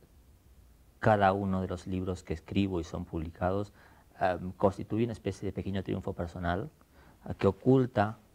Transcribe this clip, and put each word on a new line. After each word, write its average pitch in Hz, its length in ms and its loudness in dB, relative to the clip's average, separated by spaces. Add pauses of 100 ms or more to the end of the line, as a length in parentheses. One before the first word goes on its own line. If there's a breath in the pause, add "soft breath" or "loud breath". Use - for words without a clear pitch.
(1000)
cada 101 340 6
uno 95 300 0
de 92 60 -4
los 90 180 -8
libros 92 380 -4
que 82 100 -6
escribo 92 460 0
y 82 40 -6
son 90 200 -8
publicados, 90 680 -4 (460 soft breath)
am, 90 320 -2
constituye 104 540 0
una 117 80 -4
especie 101 340 -8
de 92 60 -6
pequeño 95 320 -6
triunfo 98 300 -6
personal, 90 540 -4 (560 soft breath)
ah, - 100 -8
que - 120 0
oculta 117 720 2 (160)